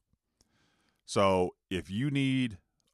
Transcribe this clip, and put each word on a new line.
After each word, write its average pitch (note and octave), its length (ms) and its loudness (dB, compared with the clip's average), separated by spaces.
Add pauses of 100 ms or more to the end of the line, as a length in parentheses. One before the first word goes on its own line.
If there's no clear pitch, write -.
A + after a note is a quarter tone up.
(1040)
So F#2+ 500 2 (140)
if F2+ 220 -6
you B2 180 -2
need C3 480 -2 (360)